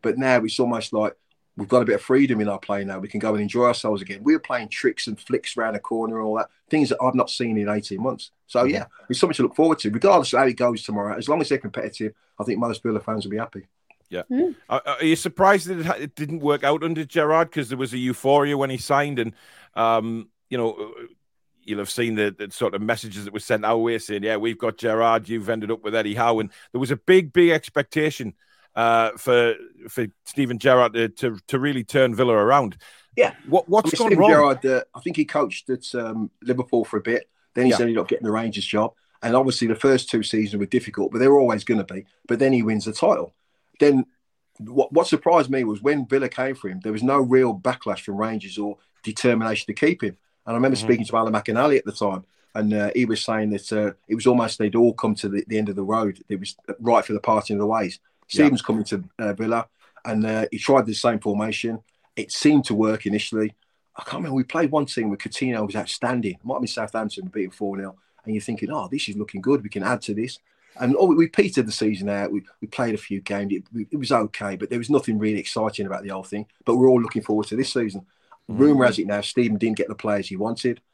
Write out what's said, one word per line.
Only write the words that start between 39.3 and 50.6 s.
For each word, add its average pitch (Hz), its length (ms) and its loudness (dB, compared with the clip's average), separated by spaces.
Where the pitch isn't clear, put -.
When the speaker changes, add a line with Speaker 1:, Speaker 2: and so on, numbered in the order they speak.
Speaker 1:
obviously 127 320 2
the 110 80 2
first 131 340 2
two 110 140 0
seasons 107 360 -2
were 98 80 -2
difficult, 107 440 -2
but 113 60 -6
they 131 100 4
were 143 120 8
always 117 260 2
gonna 110 180 0
be. 95 220 -12
But 117 120 0
then 135 140 4
he 120 100 4
wins 107 220 0
the 107 80 -6
title. - 400 0
Then 143 260 6
what, 127 340 0
what 165 140 4
surprised 160 420 2
me 135 140 0
was 107 180 -4
when 139 260 0
Villa 131 220 0
came 131 260 -6
for 98 140 -12
him, 92 140 -10
there 110 80 -4
was 107 120 -4
no 135 160 2
real 123 380 4
backlash 107 440 -4
from 98 160 -8
Rangers 104 400 -6
or 104 200 -6
determination 110 640 0
to - 60 -8
keep 160 300 0
him. 95 140 -6
And 117 80 -6
I - 20 -2
remember 127 220 2